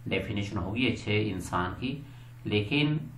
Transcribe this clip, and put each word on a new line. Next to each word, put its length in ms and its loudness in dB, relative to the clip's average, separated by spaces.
definition 480 -2
होगी 320 0
अच्छे 320 2
इंसान 520 0
की, 340 -4
लेकिन 720 4